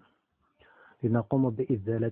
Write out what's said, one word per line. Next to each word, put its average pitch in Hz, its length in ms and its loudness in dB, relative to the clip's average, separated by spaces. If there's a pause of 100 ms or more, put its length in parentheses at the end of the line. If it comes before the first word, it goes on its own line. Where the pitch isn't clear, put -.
(1040)
لنقوم 123 460 2
بإزالة 113 640 -2